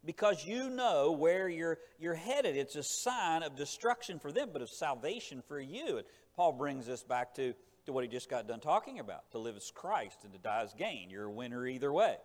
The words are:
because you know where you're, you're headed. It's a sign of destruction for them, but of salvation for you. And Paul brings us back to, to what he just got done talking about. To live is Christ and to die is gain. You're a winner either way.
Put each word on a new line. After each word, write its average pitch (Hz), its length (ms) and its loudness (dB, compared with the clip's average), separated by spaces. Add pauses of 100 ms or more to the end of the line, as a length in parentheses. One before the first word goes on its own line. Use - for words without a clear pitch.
because 165 400 2
you 247 240 -2
know 202 420 4
where 170 380 4
you're, 165 280 0 (220)
you're 165 160 -2
headed. 208 400 2
It's 139 220 -2
a 143 60 -4
sign 180 600 0
of 139 140 -6
destruction 185 600 0
for 143 140 -8
them, 233 220 0
but 139 80 -4
of - 80 -6
salvation 143 760 -4
for 147 140 -6
you. 165 380 -4
And 104 80 -6 (320)
Paul 170 160 6
brings 131 340 -2
us 123 160 -4
back 123 320 0
to, 127 180 0 (320)
to 147 60 -6
what 127 140 0
he 117 40 -6
just 123 200 -6
got 117 180 -2
done 113 140 -6
talking 214 380 2
about. 101 320 -10
To 117 80 -4
live 113 180 -6
is - 180 -12
Christ 160 480 -2
and 104 80 -18
to 95 80 -18
die 107 240 0
is 101 140 -6
gain. 127 320 -6
You're 101 160 -6
a 104 60 -6
winner 123 360 -6
either 131 240 0
way. 175 340 6